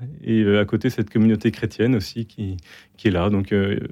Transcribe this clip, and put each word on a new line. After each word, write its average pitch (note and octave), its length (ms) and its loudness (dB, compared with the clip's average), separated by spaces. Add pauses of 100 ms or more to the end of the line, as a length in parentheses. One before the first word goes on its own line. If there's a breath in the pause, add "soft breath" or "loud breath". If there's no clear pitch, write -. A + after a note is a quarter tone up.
(240)
et, A2 180 2
euh, G2+ 180 4
à G2+ 60 2
côté, A#2+ 240 -2
cette G#2+ 200 -4
communauté A2 420 2
chrétienne A#2 440 0
aussi A2 300 -6
qui, F#2+ 320 -8 (400 loud breath)
qui - 100 -2
est G2 40 4
là. F2 180 0
Donc, G2+ 240 0
euh, G2+ 260 0 (120)